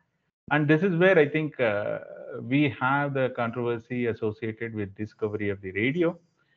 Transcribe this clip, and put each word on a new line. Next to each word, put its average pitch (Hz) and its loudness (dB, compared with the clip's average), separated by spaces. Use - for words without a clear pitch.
And 147 2
this 156 4
is 190 2
where 185 6
I 147 6
think, 151 -2
uh, 107 0
we 127 2
have 139 0
the 131 0
controversy 120 -2
associated 110 -4
with 98 -6
discovery 104 -4
of 98 -4
the 98 -10
radio, 147 0